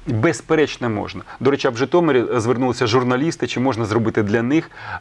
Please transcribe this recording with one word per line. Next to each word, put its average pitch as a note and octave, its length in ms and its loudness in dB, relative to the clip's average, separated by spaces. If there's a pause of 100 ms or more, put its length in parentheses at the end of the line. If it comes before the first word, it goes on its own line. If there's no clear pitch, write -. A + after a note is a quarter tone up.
безперечно, C3+ 840 0
можна. F#2 320 -6 (180)
До B2 100 2
речі, C#3 180 2
в A#2+ 80 -2
Житомирі, C3 480 2 (100)
е, B2 60 0
звернулися B2 460 0
журналісти, B2+ 600 0
чи - 140 -4
можна B2 240 0
зробити A2 380 0
для G#2+ 200 2
них. D3 280 0 (300)